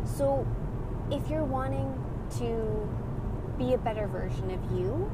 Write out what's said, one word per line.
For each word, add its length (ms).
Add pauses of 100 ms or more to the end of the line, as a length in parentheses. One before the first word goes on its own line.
So 440 (640)
if 180
you're 140
wanting 500 (460)
to 500 (680)
be 200
a 20
better 300
version 420
of 260
you 380